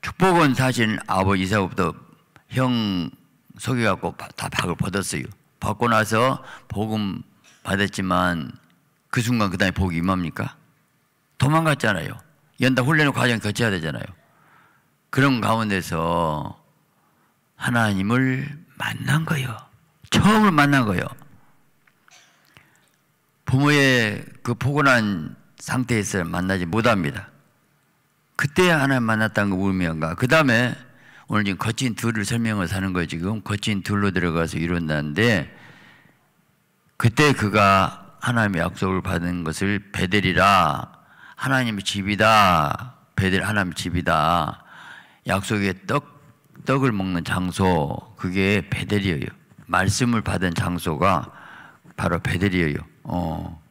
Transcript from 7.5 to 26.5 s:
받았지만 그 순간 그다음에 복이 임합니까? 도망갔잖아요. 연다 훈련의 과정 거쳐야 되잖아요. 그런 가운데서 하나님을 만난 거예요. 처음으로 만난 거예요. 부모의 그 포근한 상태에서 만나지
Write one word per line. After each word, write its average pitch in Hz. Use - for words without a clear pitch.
받았지만 90
그 123
순간 110
그다음에 95
복이 90
임합니까? 90
도망갔잖아요. 139
연다 127
훈련의 151
과정 123
거쳐야 107
되잖아요. 78
그런 131
가운데서 87
하나님을 123
만난 131
거예요. 131
처음으로 214
만난 143
거예요. 95
부모의 131
그 120
포근한 120
상태에서 113
만나지 90